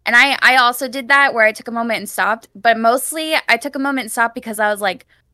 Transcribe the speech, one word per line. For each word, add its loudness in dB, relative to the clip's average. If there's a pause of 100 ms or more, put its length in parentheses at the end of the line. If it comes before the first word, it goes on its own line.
And -2
I, 4
I 4
also 2
did -8
that 4
where 2
I 2
took -12
a -10
moment -2
and -10
stopped, -4
but 2
mostly -2 (140)
I 4
took -8
a -6
moment -2
and -12
stopped -2
because -8
I 2
was -4
like, -4 (280)